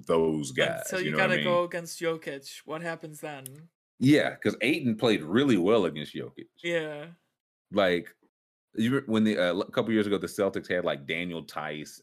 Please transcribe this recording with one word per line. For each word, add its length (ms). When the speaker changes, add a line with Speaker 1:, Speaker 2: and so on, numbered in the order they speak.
Speaker 1:
those 440
guys. 340
Speaker 2:
Until 160
Speaker 1:
You 40
Speaker 2:
you 60
Speaker 1:
know 60
what 60
I 40
Speaker 2:
gotta 100
Speaker 1:
mean? 80
Speaker 2:
go 200
against 360
Jokic. 640
What 160
happens 400
then? 480
Speaker 1:
Yeah, 360
'cause 260
Ayton 340
played 260
really 360
well 280
against 300
Jokic. 320
Speaker 2:
Yeah. 460
Speaker 1:
Like, 380
you 220
re-, 100
when 180
the, 140
uh, 220
a 120
couple 200
years 160
ago, 100
the 100
Celtics 400
had, 180
like, 200
Daniel 380
Tice, 580